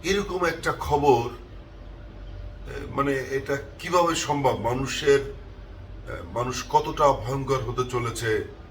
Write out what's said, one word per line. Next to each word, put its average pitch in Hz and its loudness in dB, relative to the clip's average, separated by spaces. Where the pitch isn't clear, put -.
এরকম 185 0
একটা 165 0
খবর, 143 6
এ, - -12
মানে, 139 0
এটা 135 -2
কিভাবে 170 4
সম্ভব? 139 2
মানুষের, 131 4
এ, - -4
মানুষ 123 -2
কতটা 151 4
ভয়ঙ্কর 135 0
হতে 123 -2
চলেছে 113 -2